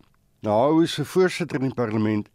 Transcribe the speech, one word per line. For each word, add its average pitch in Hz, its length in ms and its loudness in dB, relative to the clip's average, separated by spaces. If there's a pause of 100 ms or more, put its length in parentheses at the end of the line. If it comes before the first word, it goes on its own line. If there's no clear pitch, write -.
(420)
Nahabu 143 460 2
se 147 180 -6
voorsitter 180 560 0
in 135 60 -2
die 120 80 -6
parlement 107 600 -2